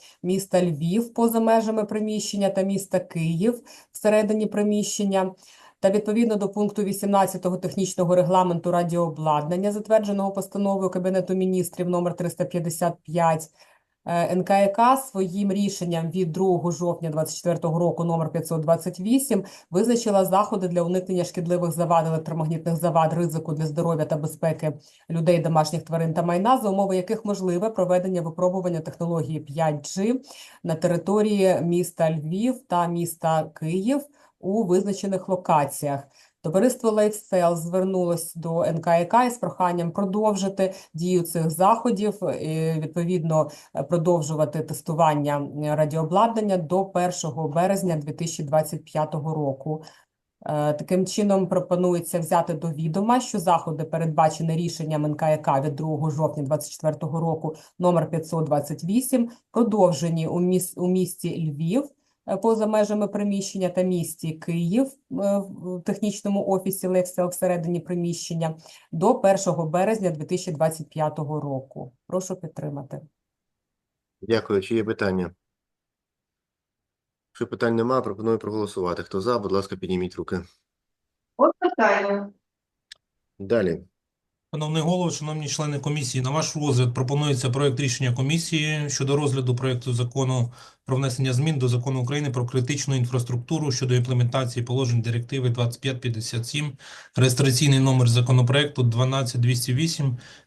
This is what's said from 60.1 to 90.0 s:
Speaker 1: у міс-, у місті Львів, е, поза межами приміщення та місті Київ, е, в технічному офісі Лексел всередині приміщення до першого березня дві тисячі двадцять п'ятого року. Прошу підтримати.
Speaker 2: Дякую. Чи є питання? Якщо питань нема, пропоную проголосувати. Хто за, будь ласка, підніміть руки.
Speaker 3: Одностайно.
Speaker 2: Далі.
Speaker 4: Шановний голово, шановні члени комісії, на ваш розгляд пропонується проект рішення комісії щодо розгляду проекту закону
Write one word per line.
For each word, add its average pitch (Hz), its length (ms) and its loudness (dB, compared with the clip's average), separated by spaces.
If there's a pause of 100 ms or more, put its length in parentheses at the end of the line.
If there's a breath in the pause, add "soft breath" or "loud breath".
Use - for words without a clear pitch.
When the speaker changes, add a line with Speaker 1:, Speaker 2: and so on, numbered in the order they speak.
Speaker 1:
у 175 120 -2
міс-, 180 380 0
у 180 100 0
місті 180 640 -2
Львів, 170 380 -2 (400)
е, 190 80 -2
поза 220 300 2
межами 208 400 0
приміщення 196 600 -2
та 185 120 0
місті 170 500 -2
Київ, 170 540 0
е, 269 60 -6 (460)
в 180 480 -8
технічному 202 640 -2
офісі 190 400 0
Лексел 180 420 0
всередині 175 500 -2
приміщення 170 800 -4 (340 loud breath)
до 196 240 2
першого 190 500 2
березня 185 440 0
дві 151 160 -6
тисячі 180 260 -4
двадцять 160 380 -2
п'ятого 151 520 -4
року. 135 520 -8 (140)
Прошу 185 280 -4
підтримати. 139 680 -12 (1200)
Speaker 2:
Дякую. 104 400 2
Чи 113 140 -2
є 110 80 2
питання? 95 480 0 (2000)
Якщо 117 160 -6
питань 117 280 0
нема, 123 260 2
пропоную 107 380 -2
проголосувати. 98 640 -4
Хто 95 180 -6
за, 117 180 0
будь 98 120 -4
ласка, 95 240 -2
підніміть 92 400 -4
руки. 87 260 -6 (960)
Speaker 3:
Одностайно. 202 960 0 (1080)
Speaker 2:
Далі. 98 440 0 (680)
Speaker 4:
Шановний 151 280 -2
голово, 175 300 0
шановні 151 360 -8
члени 147 320 -4
комісії, 143 420 -4
на 127 80 -2
ваш 156 260 -2
розгляд 127 380 2
пропонується 131 560 0
проект 135 300 0
рішення 131 340 0
комісії 151 760 -2
щодо 143 260 0
розгляду 135 400 0
проекту 127 380 -2
закону 123 600 -2 (320 loud breath)